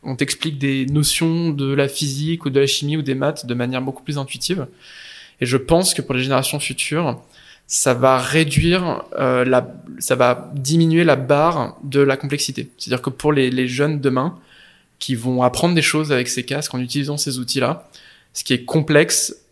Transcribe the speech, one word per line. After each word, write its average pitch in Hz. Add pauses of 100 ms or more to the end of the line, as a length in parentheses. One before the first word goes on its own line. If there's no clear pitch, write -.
On 135
t'explique 147
des 135
notions 165
de 139
la 143
physique 147
ou 139
de 131
la 139
chimie 143
ou 151
des 135
maths 143
de 120
manière 123
beaucoup 131
plus 147
intuitive. 139 (760)
Et 127
je 127
pense 165
que -
pour 127
les 127
générations 131
futures, 147 (460)
ça -
va 131
réduire, 160 (140)
euh, 127
la, 127 (240)
ça -
va 123
diminuer 160
la 147
barre 143
de 143
la 135
complexité. 139
C'est-à-dire 123
que 139
pour 151
les, 131
les 127
jeunes 143
demain 131 (600)
qui -
vont 123
apprendre 123
des 160
choses 151
avec 127
ces -
casques 143
en 127
utilisant 143
ces 135
outils-là, 127 (420)
ce -
qui 131
est 123
complexe 156 (160)